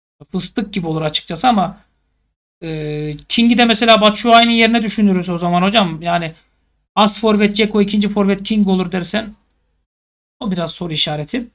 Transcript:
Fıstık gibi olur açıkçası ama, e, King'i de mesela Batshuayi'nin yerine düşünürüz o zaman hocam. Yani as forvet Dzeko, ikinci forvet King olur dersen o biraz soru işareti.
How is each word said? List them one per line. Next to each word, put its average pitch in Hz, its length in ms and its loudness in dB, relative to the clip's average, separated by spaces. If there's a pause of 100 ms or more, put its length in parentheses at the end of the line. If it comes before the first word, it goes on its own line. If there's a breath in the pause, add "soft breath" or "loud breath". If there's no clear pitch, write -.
(320)
Fıstık - 420 -6
gibi 170 140 -4
olur 156 140 -4
açıkçası 156 460 -4
ama, 208 300 0 (840)
e, 151 480 -6 (180)
King'i 233 280 2
de 240 80 6
mesela 226 360 4
Batshuayi'nin 233 520 4
yerine 226 300 2
düşünürüz 196 460 0
o 175 80 -4
zaman 175 240 0
hocam. 180 400 0
Yani 170 320 -4 (640 soft breath)
as 208 240 2
forvet 208 380 2
Dzeko, 214 240 0
ikinci 202 280 0
forvet 196 340 -2
King 214 240 0
olur 185 240 0
dersen 202 440 -6 (1040)
o 226 120 -6
biraz 170 200 -4
soru 175 220 -8
işareti. 151 600 -4